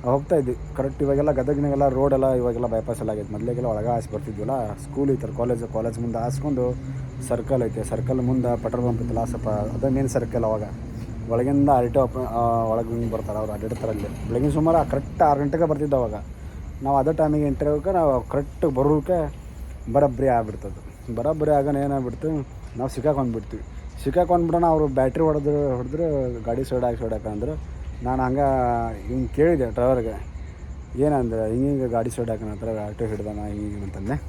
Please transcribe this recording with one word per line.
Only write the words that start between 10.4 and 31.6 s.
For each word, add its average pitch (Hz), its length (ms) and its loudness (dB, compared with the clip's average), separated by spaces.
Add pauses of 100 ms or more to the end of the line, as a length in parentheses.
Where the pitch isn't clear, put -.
ಅವಾಗ 110 200 0 (680)
ಒಳಗಿಂದ 139 400 2
ಆಲ್ಟೋ 123 320 4
ಅಪ್, 127 160 0
ಆ, 117 480 0
ಒಳಗೆ 113 240 0
ಹಿಂಗೆ 117 220 -2
ಬರ್ತಾರೆ 107 280 -4
ಅವ್ರು, 107 140 -4
ಅಡ್ಡಾಡ್ತಾರೆ 110 360 -4
ಅಲ್ಲಿ. 104 400 -6
ಬೆಳಗಿನ 127 200 2
ಸುಮಾರು 156 420 4
ಕರೆಕ್ಟ್ 156 300 -2
ಆರು 143 180 6
ಗಂಟೆಗೆ 156 260 2
ಬರ್ತಿದ್ದೆ 151 300 2
ಅವಾಗ. 117 180 2 (680)
ನಾವು 139 140 4
ಅದೇ 143 160 4
ಟೈಮಿಗೆ 151 340 2
ಎಂಟ್ರಿ 143 220 0
ಆಗೋಕೆ, 151 220 0
ನಾವು 147 380 4
ಕರೆಕ್ಟ್ - 360 -2
ಬರೋಕೆ 147 680 2 (600)
ಬರೋಬ್ಬರಿ 135 340 4
ಆಗ್ಬಿಡ್ತದೆ. 110 880 -2
ಬರೋಬ್ಬರಿ 151 360 2
ಆಗೋಣ 143 240 4
ಏನಾಗ್ಬಿಡ್ತು, 139 520 -2 (500)
ನಾವು 131 120 -2
ಸಿಕ್ಕಾಕೊಂಡ್ಬಿಡ್ತೀವಿ. 131 760 -2 (400)
ಸಿಕ್ಕಾಕೊಂಡ್ಬಿಡೋಣ, 170 640 4
ಅವರು 156 220 4
ಬ್ಯಾಟ್ರಿ 131 360 2
ಹೊಡೆದ್ರು, 147 520 2
ಹೊಡೆದ್ರು, 127 680 -2
"ಗಾಡಿ 120 220 -2
ಸೈಡ್ 123 200 0
ಹಾಕಿ, 120 120 0
ಸೈಡ್ 113 160 -4
ಹಾಕ" 107 140 -6
ಅಂದರು. 120 540 -6 (220)
ನಾನು 127 200 0
ಹಂಗೆ 135 220 2 (640)
ಹಿಂಗೆ 123 200 -2
ಕೇಳಿದೆ 139 440 4
ಡ್ರೈವರ್ಗೆ, 120 560 0 (680)
ಏನಂದ್ರೆ, 120 560 2
"ಹಿಂಗೆ 131 180 2